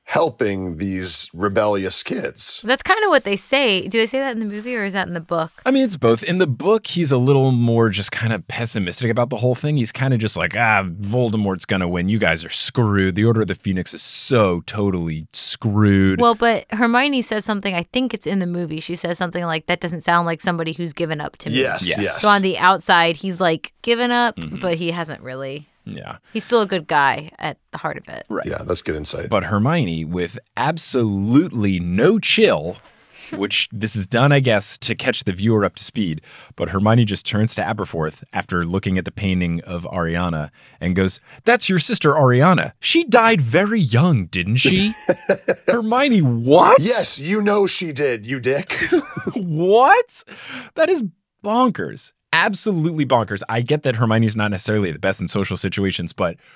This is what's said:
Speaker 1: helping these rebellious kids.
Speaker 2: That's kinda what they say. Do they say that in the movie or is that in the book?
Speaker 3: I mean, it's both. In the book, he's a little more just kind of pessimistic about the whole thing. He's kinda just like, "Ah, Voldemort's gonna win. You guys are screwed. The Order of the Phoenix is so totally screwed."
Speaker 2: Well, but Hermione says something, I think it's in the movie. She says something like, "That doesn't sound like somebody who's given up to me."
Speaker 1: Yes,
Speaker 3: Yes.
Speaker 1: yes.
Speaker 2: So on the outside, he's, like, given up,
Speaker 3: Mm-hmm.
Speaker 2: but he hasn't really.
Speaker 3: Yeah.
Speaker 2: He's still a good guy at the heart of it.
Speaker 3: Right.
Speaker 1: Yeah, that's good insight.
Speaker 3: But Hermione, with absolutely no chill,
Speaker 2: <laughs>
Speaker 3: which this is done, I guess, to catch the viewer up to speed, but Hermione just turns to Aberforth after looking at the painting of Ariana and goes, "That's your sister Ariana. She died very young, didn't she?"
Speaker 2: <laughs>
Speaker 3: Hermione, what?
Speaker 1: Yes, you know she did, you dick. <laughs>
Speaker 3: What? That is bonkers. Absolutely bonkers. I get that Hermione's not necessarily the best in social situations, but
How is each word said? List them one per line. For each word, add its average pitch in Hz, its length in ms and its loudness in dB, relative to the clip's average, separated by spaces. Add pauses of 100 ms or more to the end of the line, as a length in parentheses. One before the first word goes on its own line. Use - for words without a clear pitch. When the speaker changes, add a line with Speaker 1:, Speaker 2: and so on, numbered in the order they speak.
Speaker 1:
helping 101 680 -2
these 92 580 -2
rebellious 98 720 0
kids. - 580 -4
Speaker 2:
That's 240 220 -2
kinda 415 240 0
what 294 160 2
they 202 100 -2
say. 220 540 -2
Do 208 100 -2
they 226 80 2
say 262 140 -4
that 277 100 -4
in 226 80 -8
the 220 80 -6
movie 214 300 -8
or 214 80 -4
is 196 80 -4
that 185 160 -4
in 175 60 -10
the 170 60 -6
book? 160 300 -4 (160)
Speaker 3:
I 262 60 2
mean, 269 100 4
it's 214 140 -2
both. - 260 2
In 175 160 -2
the 185 80 4
book, 156 400 0
he's 170 240 0
a 135 80 4
little 135 320 4
more 117 380 4
just 98 240 -4
kind 113 200 -2
of 98 140 -6
pessimistic 113 640 -4
about 120 200 0
the 120 60 -4
whole 123 200 0
thing. 151 200 -2
He's 120 140 0
kinda 131 260 0
just 110 200 -2
like, 85 200 -2
"Ah, 107 280 2 (160)
Voldemort's 104 640 0
gonna 95 240 0
win. 90 200 -2
You 107 120 2
guys 82 240 2
are 82 60 -12
screwed. 98 680 2
The 104 80 2
Order 113 160 4
of 104 80 0
the 104 80 -2
Phoenix 92 380 -4
is 82 80 -10
so 98 640 0
totally 85 640 -2
screwed." 101 880 2
Speaker 2:
Well, 233 160 4
but 226 340 0
Hermione 247 520 2
says 214 220 -4
something, 202 300 -4
I 175 80 -2 (100)
think 247 220 -2
it's 202 140 -6
in 196 100 0
the 180 80 -2
movie. 175 320 -6
She 170 160 -8
says 170 240 -6
something 175 260 -4
like, 160 220 -4
"That 180 140 -2
doesn't 170 220 -6
sound 175 240 2
like 165 140 -4
somebody 165 320 -4
who's 170 200 -8
given 151 280 -6
up 147 180 -10
to - 120 -10
me." 113 60 -2
Speaker 1:
Yes, 131 320 -2
Speaker 3:
Yes. - 100 0
Speaker 1:
yes. - 240 -2
Speaker 2:
So 214 60 6
on 202 140 4
the 190 160 0
outside, 175 580 4
he's, 180 240 -6
like, 165 320 0 (100)
given 233 300 0
up, 240 240 0
Speaker 3:
Mm-hmm. 165 240 -10
Speaker 2:
but 180 160 -2
he 165 160 -4
hasn't 165 280 -8
really. 135 460 -12 (220)
Speaker 3:
Yeah. - 280 -14 (160)
Speaker 2:
He's 220 120 -6
still 233 180 2
a 208 40 0
good 185 220 -4
guy 147 500 0
at - 200 -10 (120)
the - 80 -14
heart - 180 -6
of - 120 -18
it. - 200 -16
Speaker 3:
Right. - 160 -6
Speaker 1:
Yeah, - 220 -8
that's 87 160 -4
good 78 140 -6
insight. 76 320 -4
Speaker 3:
But 95 160 0
Hermione, 101 600 0
with 85 320 -4 (200)
absolutely 113 1200 0
no 104 400 2
chill, 98 580 2 (300)
Speaker 2:
<laughs> - 300 -20
Speaker 3:
which 98 340 -2
this 110 240 -6
is 101 140 -4
done, 127 240 4
I 143 80 6
guess, 113 380 0
to - 180 -4
catch - 260 -2
the 98 100 -2
viewer 104 320 2
up 92 120 -2
to - 80 -14
speed, 82 380 -4 (340)
but - 140 -6
Hermione 107 340 4
just 101 200 -4
turns 107 300 -2
to 104 80 -4
Aberforth 90 680 -6
after 87 340 -2
looking 95 320 -2
at 90 60 -4
the - 80 -10
painting 90 500 -2
of 87 220 -10
Ariana 85 640 -4 (300)
and 87 160 0
goes, 95 240 0 (240)
"That's 240 240 2
your 185 100 2
sister 156 360 2
Ariana. 135 680 4
She 339 240 2
died 226 360 4
very 190 400 2
young, 117 460 2
didn't 92 300 -2
she?" 190 360 2 (380)
Speaker 2:
<laughs> - 380 -2
Speaker 3:
Hermione, 233 540 2
what? 131 580 6
Speaker 1:
Yes, 208 400 0
you 185 200 -2
know 202 280 2
she 170 240 -4
did, 123 340 -2
you 131 140 -6
dick. 131 360 -2 (140)
<laughs> - 440 -2
Speaker 3:
What? 214 880 2 (500)
That 320 140 2
is 339 140 2 (420)
bonkers. 202 680 -2 (200)
Absolutely 170 760 0
bonkers. 113 420 0
I 113 140 -2
get 147 220 -2
that 127 120 0
Hermione's 110 400 2
not 107 140 -2
necessarily 101 420 -2
the 73 60 -10
best 95 220 -2
in 87 80 -4
social 95 280 -2
situations, 92 560 -2
but 85 240 -4 (200)